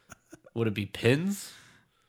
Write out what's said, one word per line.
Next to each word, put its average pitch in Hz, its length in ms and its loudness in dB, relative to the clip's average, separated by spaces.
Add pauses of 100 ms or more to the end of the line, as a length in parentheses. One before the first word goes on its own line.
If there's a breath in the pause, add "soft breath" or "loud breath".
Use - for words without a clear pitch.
(540 soft breath)
Would 113 140 0
it 104 60 -2
be 101 120 -4
pins? 180 640 0 (560 soft breath)